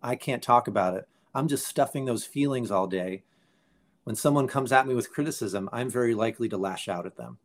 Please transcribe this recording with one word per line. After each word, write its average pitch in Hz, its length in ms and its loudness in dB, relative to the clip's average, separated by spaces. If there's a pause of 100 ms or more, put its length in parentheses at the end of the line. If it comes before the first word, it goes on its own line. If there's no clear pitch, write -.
I 120 140 -2
can't 127 260 -4
talk 123 260 4
about 95 280 2
it. - 120 -8 (280)
I'm 139 120 0
just 139 200 -2
stuffing 135 380 0
those 117 200 -2
feelings 135 460 -2
all 95 160 2
day. 95 360 -4 (800)
When 113 120 -6
someone 143 320 2
comes 131 240 -2
at 135 160 6
me 127 80 0
with 113 160 -2
criticism, 101 600 -2
I'm 123 200 -2
very 117 240 2
likely 110 340 0
to 104 80 -4
lash 95 300 -4
out 87 180 -4
at 95 120 -12
them 120 280 -12